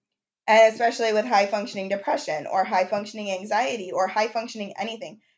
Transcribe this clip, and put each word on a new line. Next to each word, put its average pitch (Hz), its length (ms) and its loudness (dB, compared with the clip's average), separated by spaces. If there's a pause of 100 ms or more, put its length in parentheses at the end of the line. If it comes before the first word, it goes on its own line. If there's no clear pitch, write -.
(480)
And 220 260 8
especially 233 400 0
with 214 120 2
high-functioning 202 640 0
depression 196 580 -4
or 190 160 2
high-functioning 208 680 -2
anxiety 208 600 -2
or 185 160 0
high-functioning 220 720 -4
anything, 220 400 -10 (180)